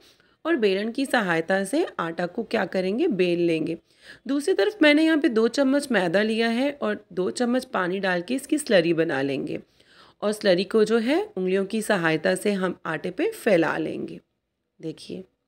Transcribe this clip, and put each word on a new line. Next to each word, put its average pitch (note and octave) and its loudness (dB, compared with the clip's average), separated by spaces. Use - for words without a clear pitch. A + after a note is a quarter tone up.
और D#4+ 2
बेलन G#3 0
की C4+ -4
सहायता F#3+ 0
से D4 0
आटा E3+ -4
को G3 -8
क्या G#3+ -2
करेंगे, G3 -2
बेल F3 0
लेंगे। E3 0
दूसरी C#4+ 0
तरफ G#4 0
मैंने D4+ 6
यहाँ D#4+ 4
पे D#4 2
दो A3+ 2
चम्मच C#4 2
मैदा F#3+ 2
लिया A3+ 0
है B3 0
और G#3+ -4
दो F#3 -2
चम्मच B3 -2
पानी F#3 -2
डाल F3+ 0
के - -4
इसकी D4 -2
स्लरी F3 4
बना D#3 0
लेंगे C3+ -4
और G#3 0
स्लरी F#3+ 2
को G#3+ 2
जो A3+ 2
है C#4 0
उंगलियों F#3 -2
की G#3+ -4
सहायता E3+ 0
से G#3 0
हम F#3 -2
आटे E3 -6
पे E4+ -2
फैला E3 2
लेंगे। E3 -8
देखिए, F3 -12